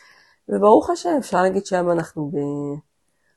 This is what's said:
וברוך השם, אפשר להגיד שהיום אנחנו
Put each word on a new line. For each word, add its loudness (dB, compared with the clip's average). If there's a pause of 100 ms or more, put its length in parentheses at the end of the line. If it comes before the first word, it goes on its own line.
(480)
וברוך 4
השם, -2
אפשר 0
להגיד 0
שהיום -2
אנחנו -4 (1080)